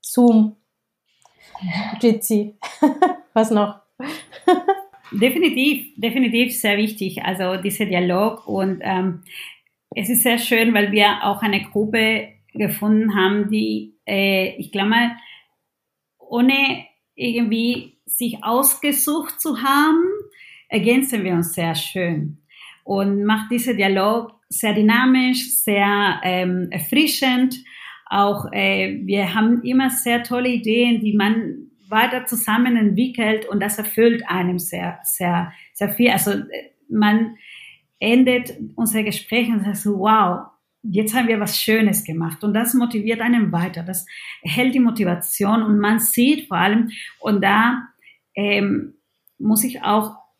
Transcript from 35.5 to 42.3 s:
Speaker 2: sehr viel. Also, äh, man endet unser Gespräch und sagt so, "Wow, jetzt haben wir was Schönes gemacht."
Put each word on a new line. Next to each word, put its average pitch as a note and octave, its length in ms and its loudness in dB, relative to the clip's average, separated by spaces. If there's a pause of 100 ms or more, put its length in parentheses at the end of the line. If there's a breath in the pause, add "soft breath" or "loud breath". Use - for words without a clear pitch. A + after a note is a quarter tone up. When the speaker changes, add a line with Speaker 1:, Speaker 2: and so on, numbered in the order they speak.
Speaker 2:
sehr G#3 160 -4
viel. A#3+ 220 2
Also, G3+ 200 0
äh, G3+ 140 -4 (440)
man G#3+ 480 2 (640 loud breath)
endet B3 560 2 (220)
unser G#3+ 260 0
Gespräch A3 460 -2
und G#3 160 0
sagt G3+ 140 -4
so, G3+ 200 -2
"Wow, G3 480 2 (360)
jetzt G#3+ 300 -2
haben A#3+ 140 0
wir A3 140 0
was G#3 180 -4
Schönes G#3+ 460 2
gemacht." E3 400 -6